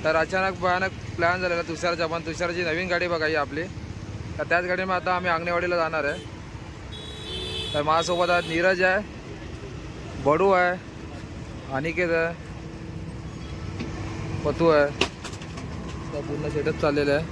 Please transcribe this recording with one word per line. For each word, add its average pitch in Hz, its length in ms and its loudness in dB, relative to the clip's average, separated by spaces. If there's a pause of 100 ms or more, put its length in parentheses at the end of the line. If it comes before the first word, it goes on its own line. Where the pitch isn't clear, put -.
तर 156 120 4
अचानक 180 460 2
भयानक 185 300 4 (240)
प्लॅन 175 260 4
झालेला 175 260 2
तुषारचा, 165 400 0
पण 160 180 -2
तुषारची 170 380 -2
नवीन 170 240 0
गाडी 175 200 2
बघा 165 180 2
ही 160 100 2
आपली, 147 280 0 (760)
तर 151 120 -2
त्याच 175 160 4
गाडीमध्ये 185 300 0
आता 180 200 2
आम्ही 180 160 2
आंगणेवाडीला 175 460 2
जाणार 160 260 2
आहे. 151 160 0 (1500)
तर 147 100 2
माझ्यासोबत 170 460 2
आज 175 180 4
नीरज 180 360 2
आहे, 185 160 4 (1200)
बडू 160 280 6
आहे, 180 240 6 (1000)
अनिकेत 165 360 0
आहे, 165 220 2 (2000)
पतू 147 240 4
आहे, 147 180 8 (1300)
तर 147 80 -4
पूर्ण 147 280 -2
सेटअप 147 320 0
चाललेलं 143 320 4
आहे. 151 180 4